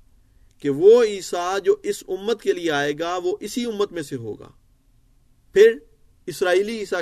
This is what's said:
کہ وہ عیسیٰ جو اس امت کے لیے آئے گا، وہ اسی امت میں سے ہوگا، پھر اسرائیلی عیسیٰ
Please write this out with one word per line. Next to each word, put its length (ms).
کہ 100
وہ 340
عیسیٰ 560
جو 240
اس 240
امت 340
کے 120
لیے 180
آئے 280
گا، 240
وہ 160
اسی 260
امت 260
میں 100
سے 140
ہوگا، 340
پھر 240
اسرائیلی 520
عیسیٰ 240